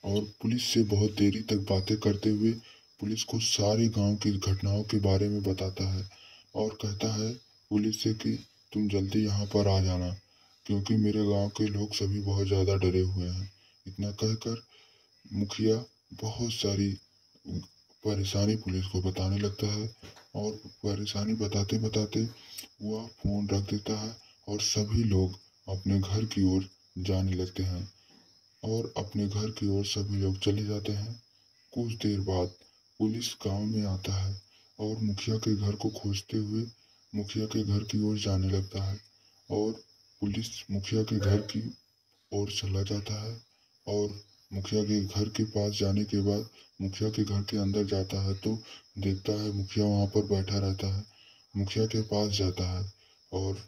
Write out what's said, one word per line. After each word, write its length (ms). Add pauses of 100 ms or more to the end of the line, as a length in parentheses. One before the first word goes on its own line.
और 160 (200)
पुलिस 220
से 200
बहुत 280
देरी 300
तक 160 (120)
बातें 280
करते 320
हुए 220 (480)
पुलिस 240
को 160
सारे 480
गांव 280
की 160
घटनाओं 520
के 160
बारे 300
में 140
बताता 460
है 200 (460)
और 260
कहता 320
है 200 (360)
पुलिस 340
से 100
कि 200 (400)
"तुम 160
जल्दी 360
यहाँ 200
पर 220
आ 120
जाना, 300 (560)
क्योंकि 300
मेरे 300
गांव 240
के 180
लोग 260
सभी 260
बहुत 280
ज़्यादा 280
डरे 240
हुए 300
हैं।" 220 (360)
इतना 240
कहकर 520 (680)
मुखिया 500 (380)
बहुत 300
सारी 380 (1120)
परेशानी 520
पुलिस 300
को 160
बताने 360
लगता 300
है 280 (400)
और 160 (140)
परेशानी 680
बताते 460
बताते 480 (540)
वह 260
फ़ोन 400
रख 220
देता 300
है 160 (320)
और 140
सभी 420
लोग 360 (280)
अपने 320
घर 260
की 180 (120)
ओर 140 (280)
जाने 360
लगते 300
हैं 240 (760)
और 340
अपने 300
घर 220
की 200
ओर 160
सभी 320
लोग 220
चले 240
जाते 280
हैं। 220 (600)
कुछ 200
देर 260
बाद 280 (520)
पुलिस 340 (120)
गांव 200
में 180
आता 300
है 280 (380)
और 180
मुखिया 400
के 180
घर 200
को 140
खोजते 480
हुए 280 (480)
मुखिया 320
के 180
घर 200
की 180
ओर 160
जाने 320
लगता 340
है 140 (520)
और 220 (500)
पुलिस 500
मुखिया 320
के 120
घर 220
की 240 (720)
ओर 200
चला 320
जाता 380
है 120 (540)
और 320 (340)
मुखिया 300
के 220
घर 240
के 140
पास 280
जाने 320
के 180
बाद 260 (340)
मुखिया 280
के 140
घर 180
के 160
अंदर 260
जाता 380
है 140
तो 220 (400)
देखता 360
है 180
मुखिया 340
वहाँ 220
पर 180
बैठा 340
रहता 360
है। 80 (540)
मुखिया 280
के 160
पास 300
जाता 380
है 220 (400)
और 260 (100)